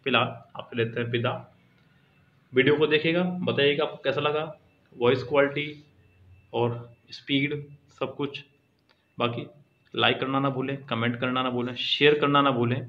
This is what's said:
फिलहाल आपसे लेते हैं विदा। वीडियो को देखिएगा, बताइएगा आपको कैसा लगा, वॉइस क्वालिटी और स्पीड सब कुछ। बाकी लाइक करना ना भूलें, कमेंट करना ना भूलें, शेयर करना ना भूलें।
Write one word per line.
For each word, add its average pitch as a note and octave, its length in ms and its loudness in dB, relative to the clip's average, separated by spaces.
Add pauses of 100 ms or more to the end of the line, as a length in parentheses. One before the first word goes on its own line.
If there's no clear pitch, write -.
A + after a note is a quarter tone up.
फिलहाल B2 220 2 (300)
आपसे - 200 -12
लेते A2+ 240 -2
हैं A#2+ 100 -4
विदा। A#2+ 220 -2 (1200)
वीडियो C3+ 240 6
को D3+ 100 2
देखिएगा, E3 360 2
बताइएगा D3 640 0
आपको - 200 -8
कैसा C3+ 160 0
लगा, D3 240 0 (520)
वॉइस A#2+ 260 2
क्वालिटी C#3+ 440 0 (880)
और A#2+ 240 0 (320)
स्पीड C#3+ 520 -4 (380)
सब - 160 -6
कुछ। - 280 -8 (760)
बाकी A#2+ 280 -4 (480)
लाइक A#2 260 2
करना C3+ 200 -2
ना C#3 100 0
भूलें, C3 260 -6 (100)
कमेंट A#2+ 340 -2
करना B2+ 220 -2
ना B2+ 80 -2
भूलें, B2 260 -4
शेयर D3 440 4
करना C#3+ 220 4
ना C#3 80 4
भूलें। A#2+ 380 0